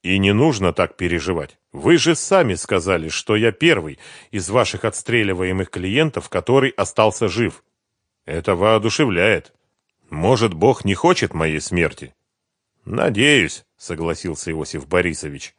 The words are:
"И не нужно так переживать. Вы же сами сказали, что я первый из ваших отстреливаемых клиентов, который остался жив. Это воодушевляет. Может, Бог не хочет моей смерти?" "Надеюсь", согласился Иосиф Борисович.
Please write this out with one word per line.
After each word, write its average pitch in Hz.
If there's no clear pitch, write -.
"И 95
не 98
нужно 107
так -
переживать. 85
Вы 151
же 156
сами 165
сказали, 85
что -
я 110
первый 92
из 95
ваших 110
отстреливаемых 95
клиентов, 101
который 131
остался 107
жив. 95
Это 82
воодушевляет. 104
Может, 113
Бог 113
не 98
хочет 175
моей 78
смерти?" -
"Надеюсь", 110
согласился 82
Иосиф 78
Борисович. 80